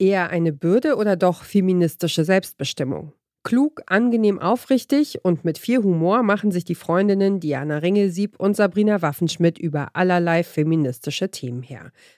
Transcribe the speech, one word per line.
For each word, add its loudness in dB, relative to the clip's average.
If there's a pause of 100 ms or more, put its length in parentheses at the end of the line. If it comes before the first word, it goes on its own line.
eher 2
eine 0
Bürde 0
oder 0
doch 0
feministische 0
Selbstbestimmung? -4 (340)
Klug, 0
angenehm 2
aufrichtig 0
und 0
mit -2
viel 0
Humor 2
machen 0
sich -2
die -6
Freundinnen 0
Diana -4
Ringelsieb 0
und 0
Sabrina 0
Waffenschmidt 0
über -4
allerlei 2
feministische -2
Themen -10
her. -18 (260)